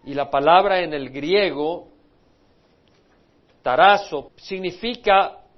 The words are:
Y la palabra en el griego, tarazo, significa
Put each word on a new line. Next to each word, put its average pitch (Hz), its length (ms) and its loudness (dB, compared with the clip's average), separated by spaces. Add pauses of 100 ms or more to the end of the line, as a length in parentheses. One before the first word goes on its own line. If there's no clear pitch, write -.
Y 139 100 -14
la 139 160 -6
palabra 180 480 2
en 156 160 -6
el 135 160 -10
griego, 156 760 -4 (1700)
tarazo, 160 760 2
significa 190 1040 -2 (180)